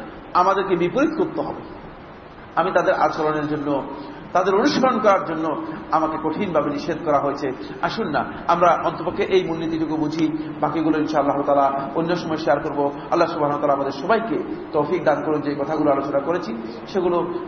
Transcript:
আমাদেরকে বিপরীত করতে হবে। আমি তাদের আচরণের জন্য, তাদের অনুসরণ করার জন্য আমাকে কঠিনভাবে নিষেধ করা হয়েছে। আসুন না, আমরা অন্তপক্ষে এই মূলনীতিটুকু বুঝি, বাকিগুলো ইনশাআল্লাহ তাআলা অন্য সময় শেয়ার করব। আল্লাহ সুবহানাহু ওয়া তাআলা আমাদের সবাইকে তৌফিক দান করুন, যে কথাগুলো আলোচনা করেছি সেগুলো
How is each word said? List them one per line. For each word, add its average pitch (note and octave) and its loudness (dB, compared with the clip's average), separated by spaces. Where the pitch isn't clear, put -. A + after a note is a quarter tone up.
আমাদেরকে F#3 4
বিপরীত F3+ 2
করতে D#3+ -2
হবে। - -8
আমি E3+ 0
তাদের F3 4
আচরণের D3+ 0
জন্য, D3 -2
তাদের F#3 4
অনুসরণ B3+ 4
করার G3 4
জন্য D#3+ -4
আমাকে D#3 2
কঠিনভাবে D#3 0
নিষেধ C#3+ -4
করা D3 4
হয়েছে। C#3 -2
আসুন F#3+ -2
না, C3 0
আমরা E3+ 6
অন্তপক্ষে E3+ -2
এই F#3 4
মূলনীতিটুকু D#3+ -2
বুঝি, D#3 0
বাকিগুলো D#3 2
ইনশাআল্লাহ C#3+ 2
তাআলা C#3 2
অন্য E3+ 0
সময় D#3+ -2
শেয়ার D3 2
করব। C#3+ -2
আল্লাহ E3+ 4
সুবহানাহু D#3+ -4
ওয়া C#3+ 0
তাআলা C#3+ 2
আমাদের C#3 0
সবাইকে F#3 0
তৌফিক D#3 0
দান D3 2
করুন, D3+ 0
যে C#3 -2
কথাগুলো D3+ 2
আলোচনা C#3 0
করেছি E3 -2
সেগুলো F3 0